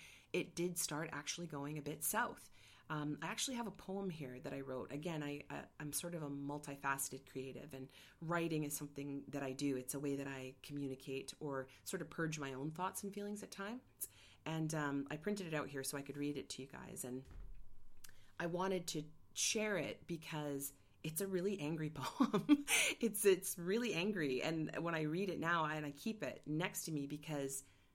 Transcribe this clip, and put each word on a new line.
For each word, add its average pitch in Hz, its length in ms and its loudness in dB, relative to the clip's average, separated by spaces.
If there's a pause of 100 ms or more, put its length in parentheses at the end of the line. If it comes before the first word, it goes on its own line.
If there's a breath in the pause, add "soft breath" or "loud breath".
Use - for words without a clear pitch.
(320 loud breath)
it 175 220 0
did 175 240 2
start 156 340 0
actually 147 340 -4
going 147 320 -4
a 143 40 -4
bit 151 220 -2
south. - 460 0 (380 loud breath)
Um, 151 320 0
I 160 60 -2
actually 233 300 0
have 233 100 0
a 196 60 -4
poem 196 380 -4
here 135 340 -6
that 139 80 -4
I 139 80 -4
wrote. 131 320 -4
Again, 156 280 -2
I, 147 300 -2
I, 143 140 -4 (160)
I'm 147 120 -4
sort 175 220 -2
of 160 80 -4
a 143 80 -2
multifaceted 139 1000 -2
creative, 135 460 -8
and 131 140 -8 (320 loud breath)
writing 165 420 2
is 143 140 0
something 143 540 -4
that 143 120 -2
I 135 80 0
do. 135 260 2
It's 127 180 -2
a 143 40 -2
way 139 160 2
that 139 140 -2
I 131 340 -6
communicate 135 800 -4
or 139 260 0 (160 loud breath)
sort 180 180 -4
of 160 80 -4
purge 160 300 0
my 135 140 -2
own 139 180 -2
thoughts 180 320 -2
and 202 100 -2
feelings 202 300 -4
at 190 80 -10
times. 214 320 -6 (640 loud breath)
And, 160 320 2
um, 139 340 2
I 151 60 0
printed 190 320 -2
it 160 60 0
out 147 140 0
here 139 140 -4
so 143 160 -2
I 139 40 -2
could 139 140 -6
read 143 200 2
it - 140 -4
to - 120 -6
you 135 60 -8
guys. 127 340 -8
And 131 220 -4 (1160 loud breath)
I 170 80 0
wanted 180 420 2
to 151 140 0 (320)
share 214 420 4
it - 300 -2
because 151 680 -2 (300 soft breath)
it's 156 180 -2
a 196 60 2
really 190 320 2
angry 156 320 0
<laughs> - 40 -8
poem. 214 680 6 (360 loud breath)
It's, 214 240 2
it's 185 340 8
really 202 360 4
angry. 165 480 4
And 160 360 2
when 165 160 2
I 156 80 2
read 160 260 2
it - 120 0
now, 165 240 4
and 151 200 0
I 147 60 -2
keep 220 320 -4
it 123 240 -4
next 156 380 0
to 165 80 -2
me 139 160 0
because 147 560 -2 (300 soft breath)